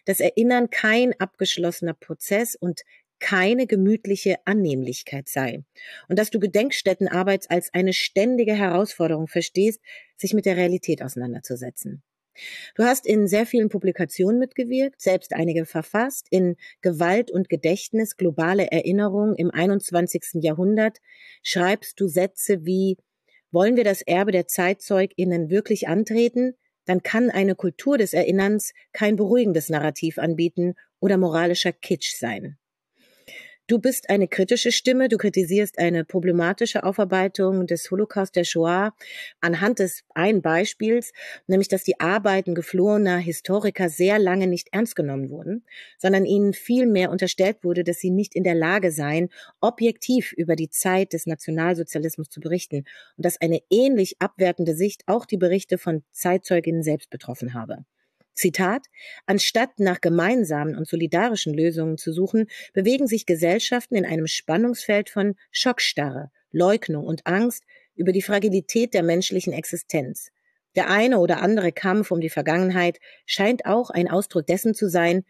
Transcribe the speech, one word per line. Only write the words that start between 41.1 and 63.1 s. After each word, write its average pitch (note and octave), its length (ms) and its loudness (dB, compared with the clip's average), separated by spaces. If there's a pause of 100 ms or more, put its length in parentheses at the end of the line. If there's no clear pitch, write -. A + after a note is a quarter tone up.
nämlich F#3+ 180 4
dass F#3+ 160 0
die - 160 0
Arbeiten F#3+ 560 0
geflohener F#3 640 2
Historiker F#3 680 -2
sehr F#3+ 320 2
lange F#3+ 260 2
nicht F3 240 -2
ernst A3+ 240 -2
genommen C#3 360 -4
wurden, E3+ 340 -10 (340)
sondern F#3+ 280 2
ihnen G3+ 260 2
vielmehr A3+ 580 2
unterstellt F#3+ 540 0
wurde, F3 180 0
dass E3+ 160 -2
sie F3+ 140 -2
nicht G3 240 -2
in E3+ 80 0
der F3 100 2
Lage F3 380 2
seien, D3+ 380 -2 (300)
objektiv A#3 720 0
über E3 220 0
die D#3+ 160 -6
Zeit F#3+ 420 0
des E3 140 -6
Nationalsozialismus D#3+ 1040 -4
zu - 80 -18
berichten D3+ 460 -6 (320)
und E3 100 -4
dass E3+ 140 -2
eine E3 280 0
ähnlich A3+ 520 2
abwertende F3 560 0
Sicht G3 300 -2
auch A3+ 200 0
die G3 120 -4
Berichte F3+ 380 0
von D#3+ 360 -4
Zeitzeuginnen E3+ 720 0
selbst D3+ 260 -4
betroffen B2+ 420 -10
habe. A2+ 320 -12 (540)
Zitat: F#3+ 500 0 (360)
„Anstatt A3+ 560 0
nach F#3 220 0
gemeinsamen E3+ 720 0
und D#3 100 -6
solidarischen E3+ 680 -2
Lösungen D#3+ 420 0
zu D#3+ 160 -8
suchen, G3 360 0 (260)
bewegen B3+ 320 2
sich A3 180 -2